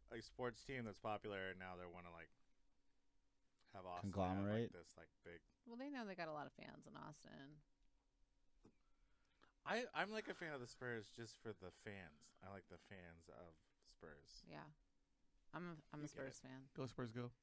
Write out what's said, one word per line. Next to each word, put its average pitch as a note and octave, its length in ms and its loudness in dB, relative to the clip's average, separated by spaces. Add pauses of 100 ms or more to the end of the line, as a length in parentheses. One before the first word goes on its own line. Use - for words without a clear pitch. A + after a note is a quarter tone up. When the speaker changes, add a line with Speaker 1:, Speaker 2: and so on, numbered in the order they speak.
Speaker 1:
a A#2 140 0
sports B2 420 2
team B2+ 200 2
that's G#2 120 0
popular, G2+ 560 4
and F#2 80 -6
now F#2 160 -2
they F2+ 80 -2
wanna, F2 320 -6
like, E2 120 -8 (1500)
have F#2 80 -6
Austin F2+ 240 2
have, F#2 80 2
like, F#2 160 8
Speaker 2:
Conglomerate? G#2 400 6
Speaker 1:
this, E2+ 240 -10
like, E2 120 -12 (140)
big E2+ 140 -8 (320)
Speaker 3:
Well, A#3 80 -6
they C4+ 160 -2
know B3+ 160 0
they F#3 80 -2
got E3+ 100 2
a D#3 60 0
lot D3 160 0
of - 80 -10
fans - 320 -8
in C#3+ 80 -8
Austin. D3+ 640 -8 (2000)
Speaker 1:
I, A3 180 8 (100)
I'm, F#3+ 180 6
like, A3 180 2
a - 40 2
fan D#3+ 200 0
of C3+ 80 2
the A#2+ 60 0
Spurs A#2 380 2 (100)
just A#2 280 -4
for A#2 60 0
the F#2 200 -4 (160)
fans. F#2 560 -6
I F#2+ 120 -6
like F#2+ 180 -6
the E2+ 180 -10
fans E2+ 400 -10
of E2 240 -10 (320)
Spurs. - 640 -12
Speaker 3:
Yeah. D3+ 160 -4 (880)
I'm D#3+ 100 0
a, F3 100 -2 (200)
I'm D3+ 60 -2
a D3+ 40 2
Speaker 1:
You D3+ 40 2
get - 20 -6
Speaker 3:
Spurs C3+ 340 -4
Speaker 1:
it. C3 40 -10
Speaker 3:
fan. C3 140 -8 (140)
Speaker 4:
Go C3+ 100 2
Spurs, B2 260 0
go. A#2+ 180 2 (140)